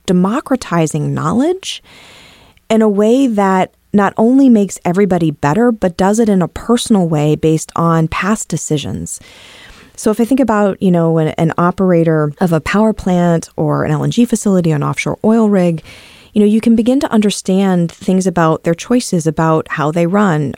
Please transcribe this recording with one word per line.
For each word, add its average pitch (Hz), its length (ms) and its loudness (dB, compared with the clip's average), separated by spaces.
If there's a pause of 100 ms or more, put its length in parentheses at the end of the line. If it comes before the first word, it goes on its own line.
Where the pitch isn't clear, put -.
democratizing 175 1080 -2
knowledge 233 680 -4 (880)
in 220 140 2
a 214 80 2
way 220 360 2
that 196 460 0 (180)
not 202 280 2
only 262 320 4
makes 202 340 2
everybody 175 460 0
better, 180 420 0
but 185 240 -4
does 202 220 0
it 226 100 2
in 190 140 2
a 160 40 0
personal 208 600 0
way 151 260 0
based 156 400 -2
on 165 320 0
past 196 400 -4
decisions? 139 720 -6 (800)
So - 140 -2
if 214 100 -2
I 226 60 2
think 269 140 0
about, 208 420 0
you 196 80 2
know, 165 260 2
an, 156 120 0 (100)
an 160 180 0
operator 165 800 0
of 170 140 0
a 165 80 0
power 220 320 0
plant 175 640 0
or 147 280 -2
an - 60 -2
L 147 140 -2
N 147 60 -2
G 240 160 2
facility, 185 440 0
an 143 120 -2
offshore - 420 -6
oil 220 240 2
rig, 175 340 0 (520)
you 208 60 2
know, 208 60 4
you 214 140 2
can 226 160 2
begin 247 240 0
to 311 100 -4
understand 190 800 0
things 185 360 -2
about 170 360 0
their 170 120 -2
choices, 190 520 -2
about 160 420 0
how 151 220 -4
they 170 160 0
run, 170 500 0